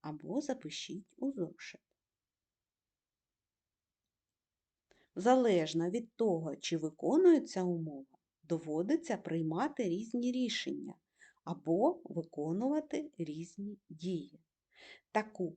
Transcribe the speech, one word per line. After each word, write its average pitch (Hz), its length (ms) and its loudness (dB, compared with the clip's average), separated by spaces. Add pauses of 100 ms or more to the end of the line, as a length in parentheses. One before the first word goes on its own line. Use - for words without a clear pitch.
або 156 400 -4
запишіть - 760 -8
у 277 160 -2
зошит. - 480 -8 (3250)
Залежно 180 760 4
від 233 220 -4
того, 165 440 0
чи - 200 -4
виконується 247 840 4
умова, 160 560 -4 (240)
доводиться 180 760 0
приймати 165 680 -2
різні 226 500 -2
рішення 247 640 -4 (500)
або 170 600 2
виконувати 247 1120 -2
різні 175 600 -8 (100)
дії. 160 520 -6 (720)
Таку 214 440 -2